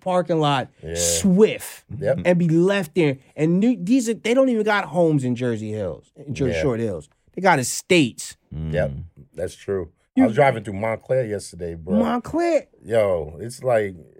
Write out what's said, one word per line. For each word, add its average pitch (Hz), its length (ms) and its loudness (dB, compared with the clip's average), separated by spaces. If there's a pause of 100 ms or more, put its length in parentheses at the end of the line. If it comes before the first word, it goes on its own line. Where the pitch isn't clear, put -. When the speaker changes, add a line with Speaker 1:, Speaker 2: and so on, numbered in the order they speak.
Speaker 1:
parking 180 400 0
lot, 143 280 0 (140)
Speaker 2:
Yeah. 82 140 -8
Speaker 1:
swift, 180 880 2 (160)
Speaker 2:
Yep. 98 260 0
Speaker 1:
and 180 120 4
be 175 100 2
left 180 480 2
there. 147 220 2 (180)
And 170 240 2
new, 233 200 2
these 226 280 0
are, 226 60 -2
they 214 200 -2
don't 269 140 4
even 220 160 0
got 208 220 0
homes 156 360 2
in 123 140 -2
Jersey 113 340 -4
Hills, 98 460 -8
in - 180 -12
Jer-, 139 140 -2
Speaker 2:
Yeah. 82 120 -2
Speaker 1:
Short 117 200 0
Hills. 95 280 -6 (240)
They 180 100 -8
got 175 180 4
estates. - 760 0 (160)
Speaker 3:
Mm. 78 200 -8
Speaker 2:
Yep, 73 200 -2 (420)
that's 85 200 -8
true. 95 380 -8 (240)
Speaker 1:
You 262 80 6
Speaker 2:
I - 20 6
was 110 80 -2
driving 123 300 2
through 107 100 -8
Montclair 113 500 -2
yesterday, 87 520 -8
bro. 185 200 -4
Speaker 1:
Montclair? 254 680 0 (160)
Speaker 2:
Yo, 92 560 0
it's 120 240 -12
like 110 320 0 (260)